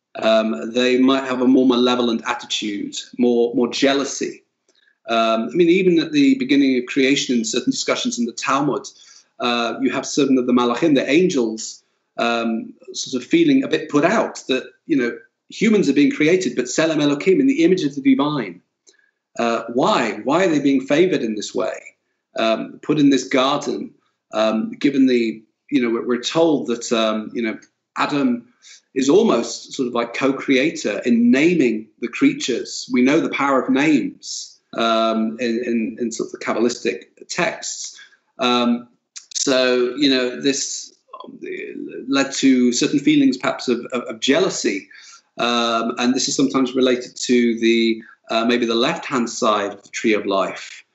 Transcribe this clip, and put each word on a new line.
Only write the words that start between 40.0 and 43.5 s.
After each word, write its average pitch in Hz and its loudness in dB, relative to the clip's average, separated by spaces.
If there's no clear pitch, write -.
know, 123 0
this - -4
led 135 0
to 127 4
certain 139 0
feelings 139 4
perhaps - -4